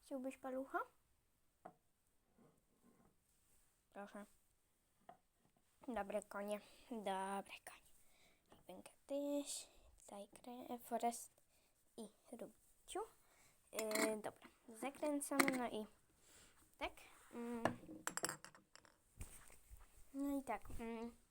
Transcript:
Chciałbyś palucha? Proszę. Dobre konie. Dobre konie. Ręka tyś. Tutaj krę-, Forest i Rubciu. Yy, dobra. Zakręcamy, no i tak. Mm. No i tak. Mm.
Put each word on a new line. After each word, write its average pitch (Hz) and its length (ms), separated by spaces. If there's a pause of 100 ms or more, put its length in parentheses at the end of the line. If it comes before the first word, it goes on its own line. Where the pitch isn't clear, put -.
Chciałbyś 262 320
palucha? 269 420 (3250)
Proszę. 202 320 (1600)
Dobre 202 340
konie. 202 380 (300)
Dobre 196 520 (220)
konie. - 160 (880)
Ręka 190 220 (160)
tyś. 285 640 (320)
Tutaj 208 280
krę-, 247 500
Forest 233 540 (640)
i 214 120 (240)
Rubciu. - 680 (720)
Yy, 214 440
dobra. - 320 (200)
Zakręcamy, 277 920
no 247 100
i 214 180 (920)
tak. - 140 (400)
Mm. 233 300 (2500)
No 277 240
i 262 40
tak. 214 200 (180)
Mm. 233 320 (180)